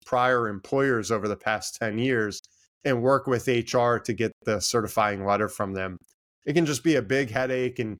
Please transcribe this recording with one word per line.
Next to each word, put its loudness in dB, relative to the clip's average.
prior 2
employers 0
over 0
the -2
past -4
ten -4
years -2
and 0
work 4
with 0
H 0
R 4
to -4
get 0
the 0
certifying 0
letter 2
from -4
them. -6
It -2
can 4
just -2
be 4
a 2
big 0
headache, -2
and -6